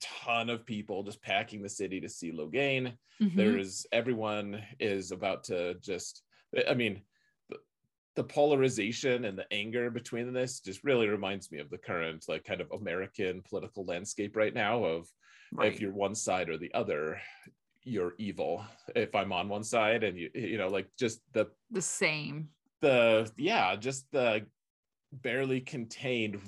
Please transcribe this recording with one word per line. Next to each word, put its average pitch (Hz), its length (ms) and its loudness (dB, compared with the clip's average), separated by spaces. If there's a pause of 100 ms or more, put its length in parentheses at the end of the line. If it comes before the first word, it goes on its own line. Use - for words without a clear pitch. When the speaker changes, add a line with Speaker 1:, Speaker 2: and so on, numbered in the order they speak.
Speaker 1:
ton 117 480 -2
of 117 160 -4
people 104 380 -4
just 101 180 -12
packing 104 400 -2
the 98 80 -8
city 95 320 -4
to - 80 -8
see 82 220 -8
Logain. 123 640 0 (280)
Speaker 2:
Mm-hmm. 190 160 2
Speaker 1:
There's, - 540 2
everyone 107 680 0 (180)
is 98 320 0
about 95 340 -2
to 90 300 -2
just, - 480 -8 (460)
I - 40 4
mean, 110 280 0 (480)
the, - 80 -8 (580)
the 127 80 0
polarization 123 1040 4
and 98 120 -4
the - 140 -8
anger 113 380 -2
between 120 440 -6
this 127 260 -2
just 95 240 -10
really 120 240 4
reminds 98 440 -2
me 76 80 -8
of 73 100 -10
the 90 80 -8
current, 82 500 -4
like, 78 180 -4
kind 90 160 -4
of 82 100 -10
American 92 760 -4
political 98 380 -8
landscape 101 500 -6
right 107 180 2
now 113 300 2
of 85 240 0 (460)
Speaker 2:
Right. 107 200 4
Speaker 1:
if - 60 -8
you're 98 140 -4
one 98 200 0
side 92 360 0
or 80 80 -2
the 82 160 -8
other, 80 480 -2 (640)
you're 98 340 -2
evil. 90 480 -2 (320)
If 107 180 2
I'm 98 160 2
on 90 160 0
one 104 160 -4
side 110 400 4
and 92 140 0
you, 82 180 -6
you 110 220 -2
know, 95 100 0
like, 95 200 -2 (120)
just 117 220 0 (100)
the 107 160 2 (240)
Speaker 2:
The 190 100 -2
same. 151 680 -2 (320)
Speaker 1:
the, 117 560 8
yeah, 131 400 4
just 131 340 -6
the 113 340 4 (680)
barely 131 480 0
contained 117 760 -2 (100)